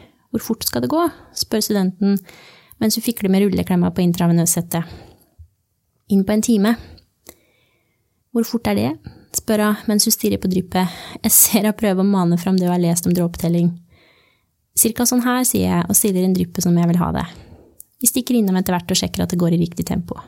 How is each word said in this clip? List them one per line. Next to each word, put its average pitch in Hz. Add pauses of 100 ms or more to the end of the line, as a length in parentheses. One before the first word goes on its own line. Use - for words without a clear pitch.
(320)
«Hvor 226
fort -
skal 247
det 247
gå?» 320 (320)
spør -
studenten, 196 (600)
mens 220
hun 226
fikler 208
med 196
rulleklemma 180
på 185
intravenøssettet. 170 (1300)
«Inn 196
på 214
en 214
time.» 220 (1600)
«Hvor 233
fort 233
er 196
det?» 226 (460)
spør 208
hun, 208
mens 208
hun 226
stirrer 196
på 190
dryppet. 185 (240)
Jeg 220
ser -
hun 208
prøver 190
å 202
mane 175
fram 190
det 180
hun 175
har 180
lest 170
om 175
dråpetelling. 175 (1000)
«Cirka 233
sånn 247
her», 247
sier 185
jeg 175
og 196
stiller 185
inn 185
dryppet 180
som 175
jeg 170
vil 175
ha 160
det. - (760)
Vi 240
stikker 247
innom 196
etter 185
hvert 175
og 185
sjekker 180
at 175
det 180
går 170
i 175
riktig 170
tempo. 170